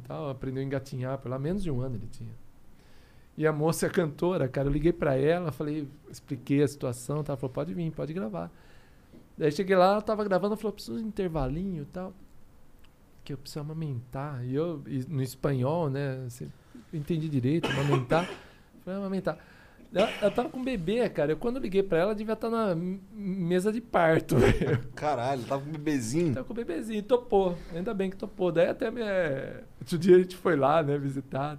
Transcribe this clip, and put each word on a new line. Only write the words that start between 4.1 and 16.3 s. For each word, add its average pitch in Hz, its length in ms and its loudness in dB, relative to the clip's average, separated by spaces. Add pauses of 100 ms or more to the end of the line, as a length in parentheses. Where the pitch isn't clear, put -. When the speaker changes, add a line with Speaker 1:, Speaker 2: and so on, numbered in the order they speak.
Speaker 1:
cara, 139 200 0
eu 143 40 2
liguei 151 200 4
pra 147 220 2
ela, 156 380 2
falei, 151 340 -4 (240)
expliquei 139 520 0
a 139 60 4
situação, 143 540 -4
tá? 147 100 -4
Ela 139 40 -4
falou, 131 160 -6
"Pode 151 220 -4
vir, 170 160 -2
pode 151 240 -6
gravar." 180 360 -6 (840)
Daí 156 160 2
cheguei 190 240 2
lá, 185 160 8
ela 214 100 2
tava 214 220 -2
gravando, 196 300 2
ela - 20 -6
falou, 165 160 -4
"Preciso - 260 -10
de 226 60 -6
um 220 40 -4
intervalinho 165 720 -2
e 143 40 -10
tal, 185 280 -10 (1080)
que 143 100 -8
eu 131 40 -10
preciso - 220 -10
amamentar." 143 840 -6
E 127 100 -4
eu, 156 320 -2
e 131 220 -4
no 139 140 -2
espanhol, 139 680 0
né, 135 360 -4
assim, 139 240 -12 (400)